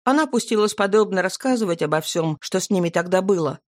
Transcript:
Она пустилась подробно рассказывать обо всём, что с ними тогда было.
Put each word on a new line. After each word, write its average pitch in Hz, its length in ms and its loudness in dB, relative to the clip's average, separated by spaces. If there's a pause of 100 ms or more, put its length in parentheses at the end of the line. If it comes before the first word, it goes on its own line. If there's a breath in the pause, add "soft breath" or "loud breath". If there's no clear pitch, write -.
Она 294 240 2
пустилась 214 460 0
подробно 196 480 2
рассказывать 190 600 -2
обо 156 200 0
всём, 160 400 -2
что - 180 -4
с - 100 -6
ними 180 200 2
тогда 180 320 0
было. 180 380 0 (160)